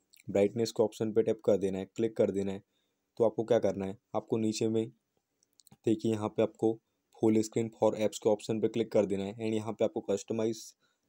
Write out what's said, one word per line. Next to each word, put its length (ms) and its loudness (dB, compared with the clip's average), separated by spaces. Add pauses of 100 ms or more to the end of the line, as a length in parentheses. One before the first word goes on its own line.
(280)
ब्राइटनेस 440 2
के 100 2
ऑप्शन 300 -2
पे 100 4
टैप 220 -2
कर 120 4
देना 220 -2
है, 80 -6
क्लिक 300 -4
कर 140 2
देना 220 -4
है। 100 -12 (560)
तो 60 2
आपको 200 0
क्या 140 2
करना 280 0
है, 100 -8 (180)
आपको 220 -2
नीचे 320 -2
में 180 0 (1000)
देखिए, 260 2
यहाँ 160 -2
पे 140 0
आपको 300 0 (500)
full 180 6
screen 340 -2
for 240 2
apps 200 -2
के 120 0
ऑप्शन 300 -2
पे 80 0
क्लिक 240 -2
कर 140 4
देना 180 -4
है 100 -6
and 200 -4
यहाँ 180 -4
पे 120 -2
आपको 160 -2
कस्टमाइज 640 -2 (440)